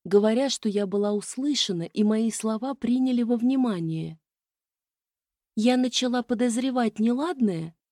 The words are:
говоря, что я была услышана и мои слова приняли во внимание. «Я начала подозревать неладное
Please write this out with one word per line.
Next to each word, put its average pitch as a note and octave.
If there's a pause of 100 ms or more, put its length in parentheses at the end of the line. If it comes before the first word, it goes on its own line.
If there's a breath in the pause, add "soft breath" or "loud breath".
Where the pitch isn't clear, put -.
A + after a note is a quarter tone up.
говоря, A3
что -
я G3+
была G3+
услышана G#3
и G#3
мои A3
слова A3
приняли B3
во A#3+
внимание. F3 (1400)
«Я A#3+
начала B3
подозревать A#3+
неладное A3+ (180)